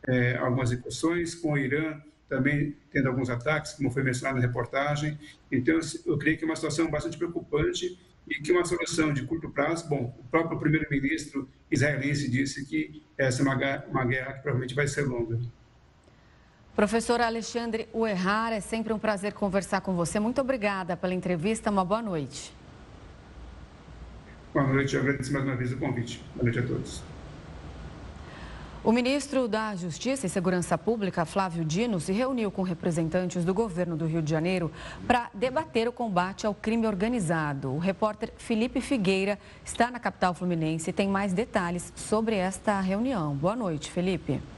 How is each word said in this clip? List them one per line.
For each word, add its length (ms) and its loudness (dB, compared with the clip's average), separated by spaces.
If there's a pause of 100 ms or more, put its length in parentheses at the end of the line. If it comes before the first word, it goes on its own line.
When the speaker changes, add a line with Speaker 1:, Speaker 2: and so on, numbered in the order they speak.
Speaker 1:
é, 300 4
algumas 340 2
incursões, 640 -2
com 160 -2
o 60 2
Irã 420 0 (300)
também 460 2 (160)
tendo 180 2
alguns 200 0
ataques, 440 0
como 180 0
foi 100 0
mencionado 380 0
na 80 4
reportagem. 720 0 (320)
Então, 260 4 (280)
eu 120 2
creio 200 4
que 80 -4
é 20 2
uma 80 2
situação 340 0
bastante 280 -2
preocupante 840 -2 (280)
e 80 -4
que 160 0
uma 120 6
solução 500 2
de 100 0
curto 260 -4
prazo, 400 0
bom, 280 -2
o 140 -20
próprio 260 2
primeiro-ministro 920 0 (220)
israelense 600 2
disse 360 0
que 380 -4 (140)
essa 240 2
é 20 6
uma 120 4
ga-, 340 0
uma 160 0
guerra 280 -2
que 100 -14
provavelmente 300 -2
vai 140 2
ser 140 -2
longa. 380 0 (1400)
Speaker 2:
Professor 460 4
Alexandre 720 -2
Uehara, 640 2
é 60 -2
sempre 320 -2
um 60 -2
prazer 340 0
conversar 480 0
com 120 -2
você. 260 2
Muito 220 2
obrigada 560 0
pela 160 0
entrevista, 560 0
uma 160 2
boa 160 0
noite. 520 -6 (2000)
Speaker 1:
Boa 160 4
noite, 280 4
eu 60 4
agradeço 320 0
mais 120 0
uma 100 0
vez 180 -2
o 40 -4
convite. 460 -4 (100)
Boa 120 0
noite 140 2
a 40 2
todos. 400 -4 (1800)
Speaker 2:
O 60 6
ministro 560 2
da 280 -2
Justiça 520 -2
e 20 0
Segurança 480 0
Pública, 480 0
Flávio 400 0
Dino, 340 0
se 140 -2
reuniu 380 0
com 100 -2
representantes 840 0
do 80 2
governo 460 0
do 80 0
Rio 160 2
de 80 0
Janeiro 420 2 (360)
pra 260 4
debater 540 0
o 40 0
combate 540 0
ao 80 2
crime 320 0
organizado. 840 0
O 80 0
repórter 580 0
Felipe 420 0
Figueira 600 2 (260)
está 240 2
na 100 -8
capital 360 0
fluminense 540 0
e 40 -4
tem 160 2
mais 240 0
detalhes 640 -2
sobre 400 0
esta 440 0
reunião. 560 0
Boa 200 0
noite, 340 -2
Felipe. 500 0 (180)